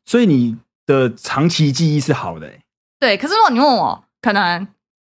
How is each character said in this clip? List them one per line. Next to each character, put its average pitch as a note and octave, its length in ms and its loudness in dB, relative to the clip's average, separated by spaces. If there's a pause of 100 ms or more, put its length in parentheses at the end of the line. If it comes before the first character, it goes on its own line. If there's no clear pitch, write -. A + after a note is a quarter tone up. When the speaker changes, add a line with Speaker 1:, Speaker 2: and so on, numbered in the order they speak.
Speaker 1:
所 A#3+ 160 2
以 A#3 60 4
你 A#2+ 320 2 (260)
的 C3 300 0
长 C#3+ 340 -2
期 D#3 240 0
记 D3+ 240 0
忆 - 20 0
是 C#3+ 140 -2
好 E2+ 260 -8
的 D#2 80 -16
欸。 - 140 -20 (380)
Speaker 2:
对， A3 180 0
可 A#3 100 -6
是 E4 60 -2
如 A4 80 2
果 G#4 80 4
你 A#3+ 100 0
问 C#4+ 80 4
我， F#3+ 380 0 (160)
可 G#3+ 140 0
能 F3+ 340 -2 (440)